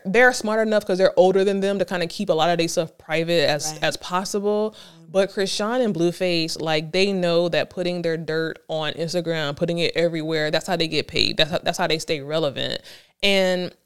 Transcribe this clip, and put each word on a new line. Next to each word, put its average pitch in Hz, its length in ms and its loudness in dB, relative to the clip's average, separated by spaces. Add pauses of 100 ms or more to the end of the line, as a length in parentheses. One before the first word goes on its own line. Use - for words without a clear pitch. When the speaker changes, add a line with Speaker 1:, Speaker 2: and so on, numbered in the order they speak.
Speaker 1:
they're 240 280 6
smart 220 340 0
enough 208 180 2
'cause 185 140 0
they're 185 180 4
older 190 280 6
than 196 160 2
them 196 180 0
to 185 60 0
kinda 175 240 -2
keep 190 200 -6
a 180 40 2
lot 160 180 4
of 170 80 2
their 165 80 2
stuff 165 320 -4
private 165 500 0
as, 151 260 -2
Speaker 2:
Right. 151 100 -4
Speaker 1:
as 156 140 0
possible. 208 760 -2
Speaker 2:
Right. 165 380 -20
Speaker 1:
But 190 180 2
Krishan 214 540 -2
and 214 100 0
Blueface, 170 680 0
like, 156 300 -2
they 190 220 2
know 175 360 2
that 151 220 -2
putting 180 320 -4
their 165 140 -2
dirt 160 500 -4
on 156 280 -4
Instagram, 160 600 -2
putting 170 240 -2
it 165 160 2
everywhere, 160 560 0
that's 160 160 0
how 190 80 -2
they 165 140 0
get 151 180 0
paid. - 300 0
That's 156 160 2
how, 175 100 0
that's 170 160 -2
how 180 80 0
they 160 140 0
stay 156 200 -4
relevant. 139 640 -4 (400)
And 185 500 2 (140)